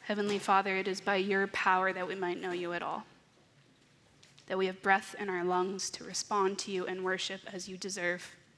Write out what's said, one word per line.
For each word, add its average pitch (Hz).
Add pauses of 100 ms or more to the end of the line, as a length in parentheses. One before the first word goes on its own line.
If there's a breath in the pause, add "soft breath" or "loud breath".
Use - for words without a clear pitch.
Heavenly 208
Father, 196
it 190
is 190
by 202
your 196
power 190
that 185
we 185
might 175
know 180
you 175
at 170
all, 165 (1400)
that 185
we 190
have 185
breath 196
in 202
our 180
lungs 180
to -
respond 196
to -
you 180
and 185
worship 190 (100)
as 185
you 185
deserve 180 (220)